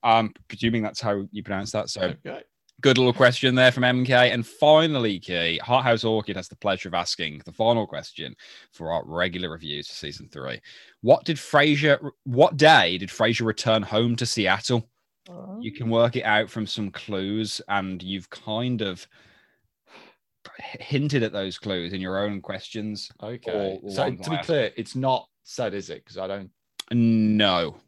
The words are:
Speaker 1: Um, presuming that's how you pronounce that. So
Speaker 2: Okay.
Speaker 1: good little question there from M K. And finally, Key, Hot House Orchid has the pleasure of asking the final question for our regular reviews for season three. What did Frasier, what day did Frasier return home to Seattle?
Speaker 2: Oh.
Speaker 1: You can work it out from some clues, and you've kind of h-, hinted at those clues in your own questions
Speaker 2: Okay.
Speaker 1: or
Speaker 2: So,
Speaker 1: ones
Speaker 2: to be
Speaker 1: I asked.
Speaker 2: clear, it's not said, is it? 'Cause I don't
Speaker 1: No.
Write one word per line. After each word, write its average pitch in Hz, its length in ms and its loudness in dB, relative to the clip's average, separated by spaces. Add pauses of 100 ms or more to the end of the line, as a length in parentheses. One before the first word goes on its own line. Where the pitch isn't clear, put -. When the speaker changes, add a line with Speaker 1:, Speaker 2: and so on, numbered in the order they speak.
Speaker 1:
Um, 113 300 4 (160)
presuming 117 340 -2
that's 107 180 -6
how 101 300 -2
you 104 120 -10
pronounce 101 300 -6
that. 107 180 -4
So 104 100 -8 (240)
Speaker 2:
Okay. - 180 -12 (380)
Speaker 1:
good 135 160 6
little 127 160 4
question 127 440 4
there 127 160 8
from 127 120 -2
M 127 200 2
K. 123 260 6
And 113 160 -2
finally, 147 720 4
Key, 85 400 -2
Hot 127 240 2
House 117 220 2
Orchid 107 320 -2
has 92 120 -10
the - 80 -20
pleasure 95 320 -4
of 85 60 -8
asking 82 500 -4
the 85 80 -18
final 113 340 2
question - 500 -12 (360)
for 80 200 -6
our 85 120 -2
regular 87 460 -4
reviews 76 380 -10
for - 60 -16
season 73 340 -12
three. 65 320 -10 (400)
What - 240 4
did 165 120 -2
Frasier, 147 640 2 (260)
what 135 320 4
day 131 420 8
did 92 100 -8
Frasier 113 380 0
return 110 360 0
home 117 340 0
to 117 100 -4
Seattle? 107 600 0 (400)
Speaker 2:
Oh. 185 320 -16
Speaker 1:
You 240 120 -10
can 113 180 -6
work 117 240 4
it - 80 -2
out 107 260 2
from 110 180 -6
some 101 260 -6
clues, 101 760 -6
and 95 320 -2
you've 92 300 -8
kind 117 520 -4
of 92 240 -6 (1500)
h-, - 200 -16
hinted 139 440 0
at 107 80 -4
those 95 260 -6
clues 92 340 -6
in 95 80 -6
your 92 180 -4
own 101 220 -4
questions 104 720 -10 (100)
Speaker 2:
Okay. 104 640 -6
Speaker 1:
or 101 80 -12
Speaker 2:
So, 95 140 -2
Speaker 1:
ones 123 180 -6
Speaker 2:
to 151 80 -8
be 160 60 -2
Speaker 1:
I - 20 -4
asked. - 80 -8
Speaker 2:
clear, 139 300 0
it's - 180 -10
not 131 340 0 (140)
said, 110 320 -6
is 98 160 -8
it? 73 140 -12
'Cause 92 140 -18
I 95 100 -6
don't 98 220 -8 (420)
Speaker 1:
No. 107 840 2 (120)